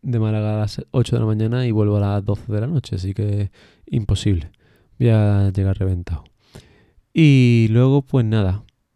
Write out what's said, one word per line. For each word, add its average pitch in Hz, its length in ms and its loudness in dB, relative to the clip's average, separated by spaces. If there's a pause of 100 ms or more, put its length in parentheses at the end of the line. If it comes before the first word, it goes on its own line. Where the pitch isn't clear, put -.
de 120 180 -4
Málaga 107 380 -2
a 107 40 -2
las 104 300 -6
ocho 120 260 0
de 117 40 0
la 110 60 0
mañana 110 400 -2
y 117 40 -2
vuelvo 104 280 0
a - 20 0
las 101 240 -2
doce 101 260 -6
de 107 120 -4
la 117 40 -4
noche, 143 300 -4
así 92 160 -6
que 104 380 -4 (340)
imposible. 104 680 -2 (460)
Voy 120 120 2
a 101 400 2
llegar 95 260 -2
reventado. 90 480 -4 (880)
Y 127 600 6
luego, 131 280 4
pues 135 240 -2
nada, 107 400 -2 (320)